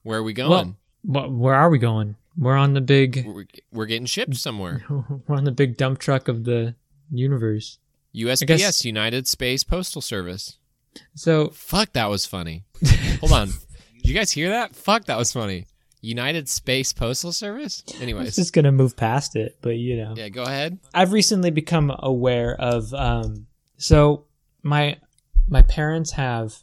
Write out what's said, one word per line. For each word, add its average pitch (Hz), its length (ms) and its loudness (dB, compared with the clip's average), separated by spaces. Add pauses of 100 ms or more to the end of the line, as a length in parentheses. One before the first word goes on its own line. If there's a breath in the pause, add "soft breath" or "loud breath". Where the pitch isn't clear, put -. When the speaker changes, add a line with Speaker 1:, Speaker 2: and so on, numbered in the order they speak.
Speaker 1:
Where 110 160 -6
are 113 60 -2
we 110 120 -4
Speaker 2:
Well, 131 140 -2
Speaker 1:
going? 160 260 2 (280)
Speaker 2:
wh-, 139 280 -2
where 131 220 2
are 151 160 6
we 151 80 6
going? 110 380 0 (200)
We're 135 220 2
on 139 160 4
the 135 80 2
big 131 460 4
Speaker 1:
We're, 98 180 -14 (260)
we're 110 140 -6
getting 117 220 -4
shipped 175 300 -4
somewhere. 107 480 -6
Speaker 2:
<laughs> 139 420 -8
We're 147 80 -2
on 139 80 0
the 143 80 0
big 123 260 0
dump 131 220 -2
truck 135 280 -2
of 117 160 -4
the 117 300 -2 (380)
universe. 120 680 -2 (360)
Speaker 1:
U 113 160 -4
S 131 140 0
P 147 100 0
S, 160 60 4
Speaker 2:
I 196 40 2
guess 185 220 0
Speaker 1:
United 113 420 -4
Space 131 360 -2
Postal 175 380 -6
Service. 92 560 -8 (560 loud breath)
Speaker 2:
So 156 360 0
Speaker 1:
Fuck, - 440 -4
that 110 160 0
was 101 160 -2
funny. 85 380 -10 (180)
Speaker 2:
<laughs> - 380 4
Speaker 1:
Hold 160 120 4
on. 107 180 4
Did - 600 -6
you 160 60 0
guys 208 160 0
hear 160 180 -2
that? 226 260 -4
Fuck, 208 300 0
that 120 140 -2
was 123 120 0
funny. 98 360 -6 (360)
United 131 460 -4
Space 131 440 -2
Postal 131 380 -4
Service? 214 560 -8
Speaker 2:
I - 60 -16
was - 80 -14
Speaker 1:
Anyways. 117 340 -6
Speaker 2:
just 175 180 -2
gonna 143 180 6
move 131 260 4
past 123 380 -2
it, 110 260 -4
but, 117 160 -4
you 120 200 -4
know. 110 200 -8
Speaker 1:
Yeah, 107 120 -10
go 120 140 -10
ahead. 143 340 -6 (160)
Speaker 2:
I've 185 200 4
recently 190 360 2
become 151 500 0
aware 123 600 0
of, 120 340 -2
um, 117 540 -4 (300)
so 147 480 4 (360)
my, 147 360 0 (500)
my 135 140 8
parents 156 500 4
have 117 520 -4